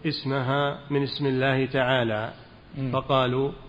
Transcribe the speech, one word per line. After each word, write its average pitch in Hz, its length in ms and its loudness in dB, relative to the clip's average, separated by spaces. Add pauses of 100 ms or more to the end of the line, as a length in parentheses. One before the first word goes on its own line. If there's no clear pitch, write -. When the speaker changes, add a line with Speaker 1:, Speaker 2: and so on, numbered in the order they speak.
Speaker 1:
اسمها 139 760 0 (100)
من 143 140 2
اسم 139 220 -4
الله 135 400 2
تعالى"، 123 680 0 (440)
Speaker 2:
مم. 131 140 -4
Speaker 1:
فقالوا: 131 600 2 (180)